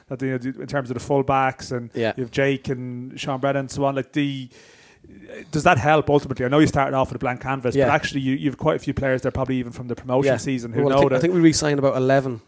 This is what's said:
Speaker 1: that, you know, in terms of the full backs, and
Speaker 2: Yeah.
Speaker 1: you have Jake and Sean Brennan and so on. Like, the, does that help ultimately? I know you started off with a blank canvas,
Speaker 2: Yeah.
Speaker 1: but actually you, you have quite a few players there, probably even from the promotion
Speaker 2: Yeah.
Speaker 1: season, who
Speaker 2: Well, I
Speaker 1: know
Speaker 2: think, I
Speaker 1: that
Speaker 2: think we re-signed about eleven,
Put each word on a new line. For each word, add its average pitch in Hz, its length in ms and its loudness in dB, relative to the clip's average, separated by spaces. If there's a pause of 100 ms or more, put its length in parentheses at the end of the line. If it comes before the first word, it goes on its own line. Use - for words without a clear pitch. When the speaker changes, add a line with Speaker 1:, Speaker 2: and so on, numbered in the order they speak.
Speaker 1:
that, 131 140 -10
you 135 160 -2
know, 127 240 -8
in 139 60 -10
terms 131 220 -4
of 127 60 -6
the 113 80 -6
full 139 200 0
backs, 135 480 0
and 120 220 -8
Speaker 2:
Yeah. 110 220 -2
Speaker 1:
you 131 80 -4
have 117 80 -10
Jake 135 380 -2
and 127 500 -10
Sean 135 200 -6
Brennan 139 220 0
and 131 100 -8
so 143 120 -4
on. 139 120 0
Like, 131 180 -6
the, 139 360 -4 (1000)
does 151 140 -2
that 175 160 6
help 147 300 4
ultimately? 135 360 2
I 123 40 0
know 147 100 4
you 156 80 8
started 139 280 0
off 131 140 2
with 123 60 -8
a 117 40 -8
blank 127 220 -4
canvas, 131 340 -2
Speaker 2:
Yeah. 135 100 4
Speaker 1:
but 135 80 4
actually 151 280 -2
you, 131 140 0
you 151 160 -2
have 123 80 -8
quite 156 160 0
a - 40 -2
few 139 140 -4
players 131 300 0
there, 127 80 -2
probably 131 240 -2
even 120 160 -4
from 123 160 -12
the 120 80 -6
promotion 131 380 2
Speaker 2:
Yeah. 117 40 0
Speaker 1:
season, 120 340 -4
who 113 120 0
Speaker 2:
Well, 139 80 2
I 135 40 4
Speaker 1:
know 139 60 6
Speaker 2:
think, 139 100 4
I 131 40 2
Speaker 1:
that 127 60 0
Speaker 2:
think 175 120 2
we 180 60 2
re-signed 151 400 4
about 131 180 2
eleven, 131 500 0